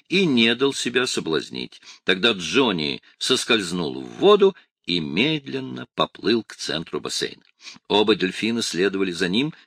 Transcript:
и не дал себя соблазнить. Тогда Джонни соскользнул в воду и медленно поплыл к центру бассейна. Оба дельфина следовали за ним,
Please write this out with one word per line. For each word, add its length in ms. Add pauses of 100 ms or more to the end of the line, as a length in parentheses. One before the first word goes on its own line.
и 180
не 300
дал 180
себя 320
соблазнить. 760 (240)
Тогда 280
Джонни 680 (160)
соскользнул 840
в 60 (100)
воду 380 (320)
и 120
медленно 960
поплыл 480
к 140
центру 440
бассейна. 420 (460)
Оба 260
дельфина 480
следовали 500
за 160
ним, 240 (140)